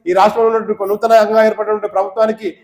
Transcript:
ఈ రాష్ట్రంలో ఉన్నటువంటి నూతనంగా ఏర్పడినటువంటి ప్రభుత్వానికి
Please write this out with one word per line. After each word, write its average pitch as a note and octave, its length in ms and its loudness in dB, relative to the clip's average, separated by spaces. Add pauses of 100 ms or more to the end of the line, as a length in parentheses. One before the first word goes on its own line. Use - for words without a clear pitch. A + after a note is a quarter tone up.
ఈ F3+ 80 2
రాష్ట్రంలో A3 320 2
ఉన్నటువంటి G#3+ 420 -4
నూతనంగా A3 560 2
ఏర్పడినటువంటి G#3+ 480 -4
ప్రభుత్వానికి G#3+ 520 -2 (160)